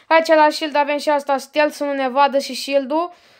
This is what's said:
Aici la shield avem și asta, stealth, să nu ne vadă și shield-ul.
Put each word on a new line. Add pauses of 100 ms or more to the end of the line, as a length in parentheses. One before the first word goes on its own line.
Aici
la
shield
avem
și
asta,
stealth,
să
nu
ne
vadă
și
shield-ul. (280)